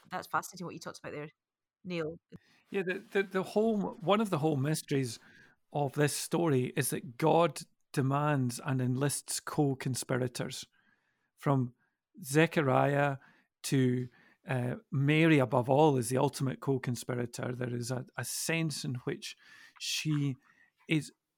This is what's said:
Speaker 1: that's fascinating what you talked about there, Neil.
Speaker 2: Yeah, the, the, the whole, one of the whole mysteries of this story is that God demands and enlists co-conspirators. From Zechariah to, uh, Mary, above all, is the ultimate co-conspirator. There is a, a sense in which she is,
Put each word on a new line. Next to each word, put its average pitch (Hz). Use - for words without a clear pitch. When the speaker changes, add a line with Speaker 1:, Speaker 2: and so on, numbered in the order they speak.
Speaker 1:
that's -
fascinating 170
what -
you 165
talked -
about -
there, 147
Neil. 165
Speaker 2:
Yeah, 196
the, 180
the, 196
the 190
whole, 214
one 190
of 220
the 160
whole 156
mysteries 135
of 147
this 147
story 151
is 143
that -
God 160
demands 139
and 131
enlists 127
co-conspirators. 131
From 131
Zechariah 143
to, 127
uh, 123
Mary, 156
above 123
all, 143
is 117
the 131
ultimate 135
co-conspirator. 123
There 123
is 120
a, 127
a 123
sense 160
in 143
which -
she 143
is, 151